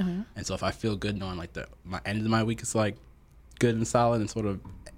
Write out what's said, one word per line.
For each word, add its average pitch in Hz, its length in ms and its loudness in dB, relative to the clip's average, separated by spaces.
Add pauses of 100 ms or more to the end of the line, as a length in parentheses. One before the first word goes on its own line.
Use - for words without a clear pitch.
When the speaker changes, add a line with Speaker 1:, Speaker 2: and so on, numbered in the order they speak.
Speaker 1:
Uh-huh. 180 220 -2 (120)
Speaker 2:
And 87 120 -8
so 95 80 -2
if - 100 -4
I 95 80 2
feel 107 240 -2
good 104 200 -2
knowing, 92 220 -6
like, 85 140 -10
the, - 160 -10 (160)
my 92 200 -6
end 107 180 0
of 110 60 0
my 113 140 4
week 113 200 0
is, - 120 -6
like, 107 220 2 (640)
good 117 160 4
and 113 100 0
solid 120 340 4
and 104 100 0
sort 107 160 -2
of 98 140 -2 (380)